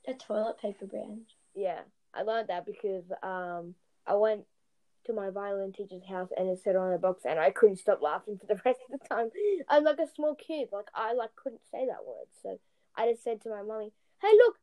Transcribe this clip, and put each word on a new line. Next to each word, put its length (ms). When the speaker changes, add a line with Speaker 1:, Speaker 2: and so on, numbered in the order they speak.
Speaker 1:
a 60
toilet 460
paper 280
brand. 380
Speaker 2:
Yeah, 260
I 100
learned 260
that 160
because, 380
um, 520
I 100
went 300
to 80
my 180
violin 420
teacher's 320
house 320
and 100
it 120
said 160
on 160
the 80
box 260
and 140
I 100
couldn't 280
stop 260
laughing 340
for 80
the 160
<laughs> 40
rest 160
of 80
the 80
time. 240
I'm, 140
like, 160
a 80
small 280
kid. 360
Like, 220
I, 200
like, 220
couldn't 360
say 160
that 180
word. 220
So 160
I 160
just 120
said 180
to 80
my 140
mummy, 280
"Hey, 120
look, 280